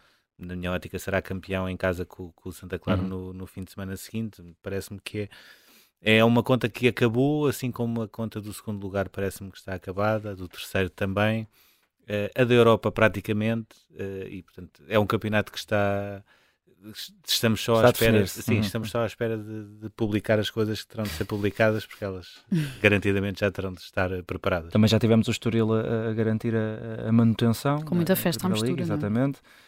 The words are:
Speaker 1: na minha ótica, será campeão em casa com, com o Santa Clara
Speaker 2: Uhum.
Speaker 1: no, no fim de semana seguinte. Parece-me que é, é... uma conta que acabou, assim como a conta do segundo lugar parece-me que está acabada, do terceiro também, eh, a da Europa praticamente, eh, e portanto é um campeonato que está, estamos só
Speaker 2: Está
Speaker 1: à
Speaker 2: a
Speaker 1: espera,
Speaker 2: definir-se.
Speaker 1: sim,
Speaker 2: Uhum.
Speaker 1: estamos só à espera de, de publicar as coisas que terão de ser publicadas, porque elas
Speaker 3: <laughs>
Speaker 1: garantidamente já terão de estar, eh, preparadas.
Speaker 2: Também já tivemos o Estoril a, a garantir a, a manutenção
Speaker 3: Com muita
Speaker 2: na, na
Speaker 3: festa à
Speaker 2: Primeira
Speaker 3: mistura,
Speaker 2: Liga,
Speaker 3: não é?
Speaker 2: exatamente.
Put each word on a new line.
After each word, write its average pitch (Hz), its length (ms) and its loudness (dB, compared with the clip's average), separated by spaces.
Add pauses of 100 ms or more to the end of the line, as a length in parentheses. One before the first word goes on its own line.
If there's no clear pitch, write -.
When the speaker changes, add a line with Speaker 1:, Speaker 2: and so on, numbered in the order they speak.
(400)
Speaker 1:
na 87 160 -10
minha 90 160 -6
ótica, 90 260 -6
será 95 240 -4
campeão 92 480 -6
em 92 80 -6
casa 90 280 -2
com, 90 260 -14
com - 200 -14
o - 20 -10
Santa 90 260 -10
Clara 92 240 0
Speaker 2:
Uhum. 95 60 -4
Speaker 1:
no, 92 240 -8
no 92 140 -12
fim 92 180 -14
de - 80 -16
semana 95 240 -10
seguinte. 113 440 -10 (220)
Parece-me 98 400 -8
que 104 260 -8 (760)
é, 110 160 6
é... 110 60 8
uma 117 200 6
conta 127 240 2
que - 180 0
acabou, 135 640 2
assim 123 240 -4
como 117 280 -4
a 110 80 -6
conta 110 320 -8
do 104 120 -10
segundo 104 280 -8
lugar 98 280 -2
parece-me 98 420 -6
que - 80 -20
está 95 160 -10
acabada, 104 600 -2
do 90 100 -12
terceiro - 420 -4
também, 107 600 0 (580)
eh, 104 300 -4
a 131 80 4
da 117 80 4
Europa 113 400 6
praticamente, 107 800 0 (220)
eh, 98 340 -8
e 92 120 -14
portanto - 440 -20
é 107 120 2
um 104 80 4
campeonato 107 440 0
que - 60 -20
está, 101 680 -2 (1040)
estamos - 360 0
só 117 140 2
Speaker 2:
Está 113 100 6
Speaker 1:
à - 20 8
Speaker 2:
a 120 40 8
Speaker 1:
espera, 113 200 4
Speaker 2:
definir-se. 104 300 0
Speaker 1:
sim, 127 140 0
Speaker 2:
Uhum. 107 40 2
Speaker 1:
estamos 107 300 -4
só 117 140 -2
à - 20 0
espera 113 320 -4
de, 107 260 -12 (140)
de 107 100 -12
publicar 107 500 0
as 104 120 -2
coisas 107 320 -2
que - 60 -20
terão 107 160 -8
de 104 40 -4
ser 85 160 -6
publicadas, 107 640 0
porque - 180 -12
elas 95 460 -12
Speaker 3:
<laughs> 139 320 -2
Speaker 1:
garantidamente 101 580 2
já 104 100 2
terão 95 220 -6
de 90 80 -16
estar, 92 320 -4
eh, 92 80 -6
preparadas. 90 500 -4
Speaker 2:
Também 110 180 6
já 110 100 4
tivemos 113 300 4
o - 20 0
Estoril 113 420 0
a, 113 380 -2
a - 20 -4
garantir 110 420 0
a, 113 540 -4
a 110 40 2
manutenção 117 680 4
Speaker 3:
Com 156 140 -4
muita 175 180 2
Speaker 2:
na, 185 60 4
na - 40 -4
Speaker 3:
festa 175 240 -2
à 185 40 2
Speaker 2:
Primeira 110 160 0
Speaker 3:
mistura, - 160 -2
Speaker 2:
Liga, - 40 -2
Speaker 3:
não 131 80 -2
é? 101 40 -2
Speaker 2:
exatamente. 113 400 0 (280)